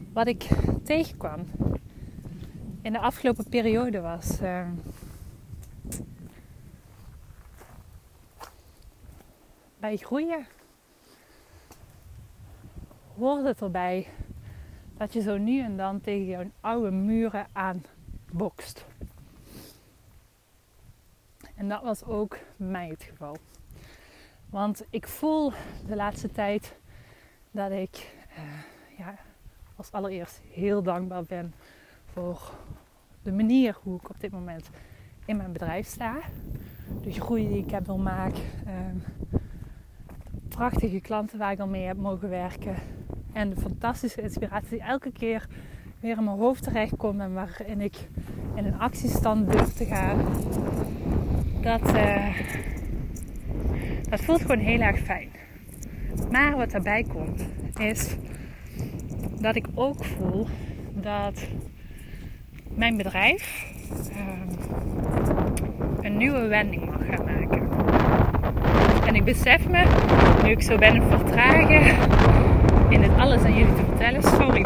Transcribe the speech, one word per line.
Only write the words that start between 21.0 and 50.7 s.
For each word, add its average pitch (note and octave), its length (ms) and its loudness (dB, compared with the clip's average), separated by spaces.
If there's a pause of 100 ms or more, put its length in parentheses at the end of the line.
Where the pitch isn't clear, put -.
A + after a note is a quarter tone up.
En G3+ 140 -8
dat G#3 120 -8
was A3+ 220 -8
ook G#3+ 340 -6 (180)
bij F#3+ 120 -10
mij F3+ 200 -10
het D#3 160 -16
geval. D3+ 340 -16 (1160)
Want G#3 360 -4
ik - 180 -8
voel D4+ 440 -2 (360)
de G#3 80 -6
laatste G3+ 360 -6
tijd G#3 440 -4 (760)
dat G3 200 -6
ik, F#3+ 400 -10 (240)
eh, D#3 80 -16 (540)
ja, F#3+ 180 -16 (600)
als - 160 -18
allereerst F#3+ 500 -10 (100)
heel G3+ 320 -2
dankbaar F3+ 400 -4
ben E3+ 300 -12 (520)
voor F3 460 -10 (720)
de G3 100 -8
manier A3 520 2
hoe F#3 160 -8
ik - 100 -18
op - 100 -20
dit G3 120 -10
moment F3 380 -14 (560)
in G#3+ 120 -4
mijn F#3 140 -8
bedrijf E3 360 -6
sta. A#3 280 -8 (840)
De G3 100 -8
groei A3 360 -4
die G3 100 -2
ik F#3+ 140 -6
heb G3 140 -6
wil F#3+ 120 -6
maken. F#3 460 -4 (220)
Ehm, F#3 320 -8 (1500)
prachtige A#3 520 -2
klanten G#3+ 380 -6
waar G#3 140 -4
ik G3 80 -6
al G3 80 -6
mee F#3+ 180 -6
heb F#3 120 -6
mogen G3 320 -6
werken. F3+ 460 -8 (560)
En G#3 180 -4
de F3+ 120 -6
fantastische A#3 600 -4
inspiratie G#3 480 -6
die A3+ 120 -8
elke C4 300 -6
keer A3+ 360 -6 (520)
weer A3+ 180 -6
in A3 60 -2
mijn G3+ 140 -2
hoofd B3 260 2
terechtkomt G#3+ 560 -2
en F#3+ 140 -6
waarin G3+ 480 -8
ik - 260 -8 (480)
in G#3 100 -4
een G3+ 140 -2
actiestand A3 720 0
durf G#3+ 220 4
te - 120 -4
gaan. - 340 0 (1400)